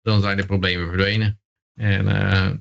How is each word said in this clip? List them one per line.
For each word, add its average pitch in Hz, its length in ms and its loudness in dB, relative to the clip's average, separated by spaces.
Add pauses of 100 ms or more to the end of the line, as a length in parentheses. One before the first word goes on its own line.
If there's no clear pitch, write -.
dan 107 180 2
zijn 98 160 0
de 95 100 -2
problemen 90 420 -2
verdwenen. 104 520 0 (340)
En, 101 340 0
eh, 98 420 2 (100)